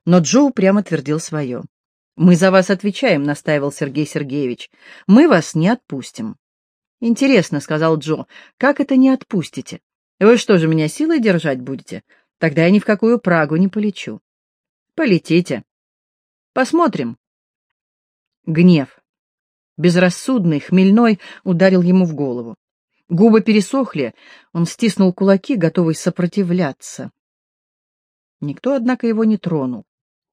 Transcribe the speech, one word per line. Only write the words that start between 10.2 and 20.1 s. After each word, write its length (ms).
что 200
же, 100
меня 200
силой 320
держать 420
будете? 420
Тогда 280
я 60
ни 80
в 60
какую 340
Прагу 360
не 120
полечу». 520
«Полетите. 680
Посмотрим». 640
Гнев. 540
Безрассудный, 800